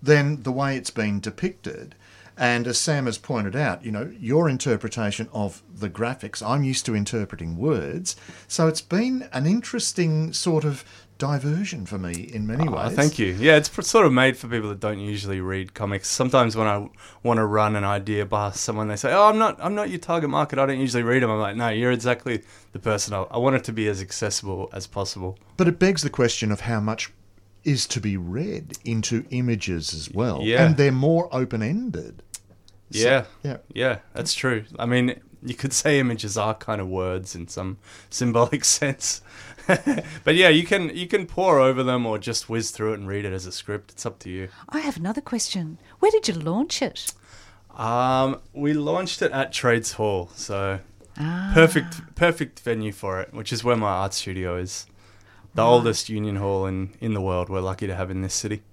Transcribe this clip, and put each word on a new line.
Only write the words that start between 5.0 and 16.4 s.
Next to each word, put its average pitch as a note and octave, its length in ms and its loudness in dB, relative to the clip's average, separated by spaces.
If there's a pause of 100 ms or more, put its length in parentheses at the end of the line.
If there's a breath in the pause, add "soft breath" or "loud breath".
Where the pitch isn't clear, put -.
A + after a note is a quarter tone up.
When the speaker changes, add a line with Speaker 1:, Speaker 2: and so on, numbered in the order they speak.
Speaker 1:
of G2+ 300 -4 (100)
the G#2 160 -6
graphics, G#2+ 580 -6
I'm C#3 160 2
used C3 220 -2
to A2+ 100 0
interpreting F#2+ 640 -4
words, B2+ 580 -2 (320 loud breath)
so D#3+ 200 2
it's D#3+ 140 0
been B3+ 520 -2
an C#3 140 0
interesting E3+ 880 0
sort D#3+ 300 0
of C#3+ 220 -2 (320 loud breath)
diversion D3+ 680 -2
for G#2 100 -8
me F2+ 140 -4 (200)
in G#2+ 140 -4
many B2+ 220 2
Speaker 2:
Oh, A#2+ 60 2
Speaker 1:
ways. G#2+ 220 -2
Speaker 2:
thank C#3+ 220 4
you. F#2+ 220 2
Yeah, D3+ 180 10
it's D3+ 120 4
pr-, - 120 -8
sort A3 240 6
of C#3 80 8
made B2+ 240 6
for B2+ 100 -14
people A2+ 220 -2
that G2+ 100 -6
don't G#2 200 -2
usually G2 420 -4
read F#2+ 320 -4
comics. G2+ 360 -4
Sometimes B2 460 2